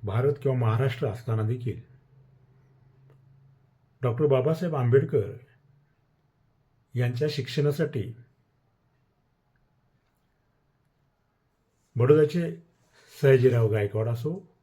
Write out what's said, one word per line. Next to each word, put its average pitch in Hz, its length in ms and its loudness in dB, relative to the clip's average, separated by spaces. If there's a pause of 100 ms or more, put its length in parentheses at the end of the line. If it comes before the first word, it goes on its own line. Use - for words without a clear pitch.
भारत 107 380 -2
किंवा 131 160 -2
महाराष्ट्र 123 500 -2
असताना 110 360 -6
देखील 120 380 -6 (2250)
डॉक्टर 123 240 -2
बाबासाहेब 156 500 0
आंबेडकर 131 580 2 (1600)
यांच्या 123 360 -2
शिक्षणासाठी 143 800 -4 (3750)
बडोद्याचे 151 600 4 (680)
सयाजीराव 120 500 4
गायकवाड 107 360 -2
असो 151 560 -8